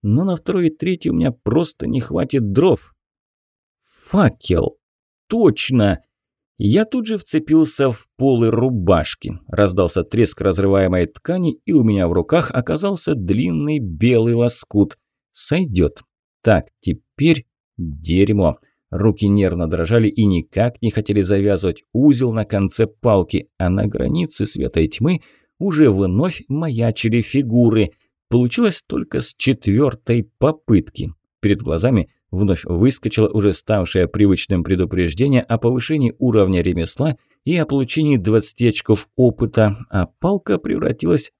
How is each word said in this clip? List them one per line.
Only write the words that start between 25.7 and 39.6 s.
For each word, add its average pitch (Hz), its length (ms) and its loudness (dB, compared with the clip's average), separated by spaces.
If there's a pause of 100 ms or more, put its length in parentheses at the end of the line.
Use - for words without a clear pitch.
вновь 98 560 -2
маячили 117 720 -2
фигуры. 117 680 2 (380)
Получилось 123 560 0
только - 360 -6
с - 140 -8
четвёртой 120 920 -2 (100)
попытки. 120 720 0 (280)
Перед 101 220 0
глазами 92 480 0 (220)
вновь 95 320 0
выскочило 107 640 0
уже 101 240 2
ставшее 92 560 -2
привычным 95 560 0
предупреждение 92 800 0
о 113 160 -2
повышении 123 600 -2
уровня 101 420 2
ремесла 87 560 -2 (280)
и 170 120 0
о 160 100 0
получении 139 500 0
двадцати 110 520 0
очков - 460 0
опыта, 113 640 2 (120)